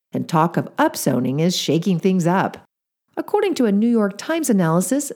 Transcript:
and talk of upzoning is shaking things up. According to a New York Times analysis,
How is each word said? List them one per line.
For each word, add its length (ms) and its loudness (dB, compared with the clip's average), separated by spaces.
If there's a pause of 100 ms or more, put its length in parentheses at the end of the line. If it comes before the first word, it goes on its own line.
(100)
and 160 -6
talk 300 2
of 200 -4
upzoning 640 0
is 160 0
shaking 440 0
things 280 0
up. 300 0 (600)
According 400 -2
to 100 2
a 60 2
New 160 2
York 280 0
Times 320 -4
analysis, 680 0